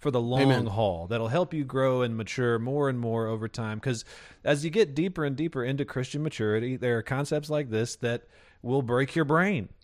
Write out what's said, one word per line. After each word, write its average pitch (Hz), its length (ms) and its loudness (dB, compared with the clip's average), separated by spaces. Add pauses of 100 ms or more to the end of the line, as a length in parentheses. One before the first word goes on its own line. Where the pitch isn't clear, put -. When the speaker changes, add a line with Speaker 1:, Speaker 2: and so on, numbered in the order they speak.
Speaker 1:
for 151 100 0
the 127 100 2
long 123 220 2
Speaker 2:
Amen. 127 240 6
Speaker 1:
haul. 98 400 0
That'll 113 220 -2
help 165 260 0
you 156 100 -2
grow 131 380 2
and 117 140 -2
mature 117 420 0
more 139 300 0
and 127 100 -2
more 113 300 -2
over 110 180 -4
time. 110 320 -6
'Cause 120 260 -4 (400)
as 147 200 2
you 165 60 -2
get 160 260 2
deeper 170 280 0
and 139 120 -2
deeper 139 280 -2
into 135 200 -2
Christian - 400 -4
maturity, 117 520 0
there 120 220 0
are 110 40 -2
concepts 147 460 -2
like 147 220 -2
this 110 260 0
that 120 280 -4 (380)
will 131 200 2
break 123 320 0
your 165 100 2
brain 160 440 2 (160)